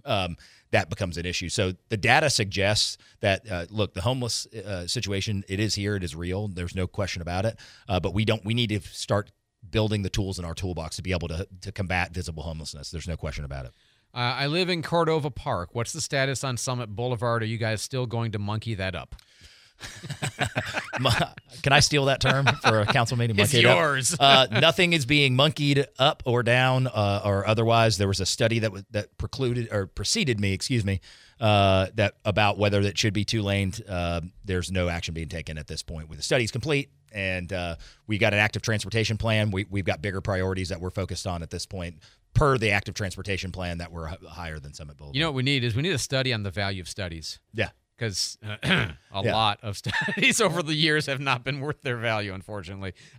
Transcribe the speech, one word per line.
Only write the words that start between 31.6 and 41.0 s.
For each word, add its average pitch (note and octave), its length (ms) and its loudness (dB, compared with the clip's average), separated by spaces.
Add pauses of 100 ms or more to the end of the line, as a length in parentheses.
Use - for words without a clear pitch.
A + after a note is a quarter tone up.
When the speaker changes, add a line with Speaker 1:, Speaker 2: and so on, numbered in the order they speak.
Speaker 1:
that G2+ 220 2 (100)
about G2+ 320 4
whether G2+ 240 4
it G2+ 160 0
should G#2 160 2
be G2+ 100 0
two-laned. G2 640 -2
Uh, F2 320 -2 (240)
there's F2+ 260 -2
no F2+ 200 0
action E2+ 240 -6
being D#2+ 140 -6
taken D#2+ 280 -8
at D2 100 -10
this D#2 160 -8
point. D#2 280 -12
With D2+ 80 -12
the - 40 -8
study's B2 280 2
complete, C3+ 400 -2 (200)
and, F#2 400 -4
uh, F2 260 -4 (300)
we G#2+ 120 -2
got G2+ 160 4
an G#2 60 4
active G#2+ 200 2
transportation A2 560 0
plan. G#2+ 340 2
We, F#2+ 200 -2
we've G2 160 -2
got F2+ 160 -2
bigger F#2+ 180 -4
priorities F#2+ 480 -2
that F2 120 -6
we're F#2 100 -6
focused F#2 360 -6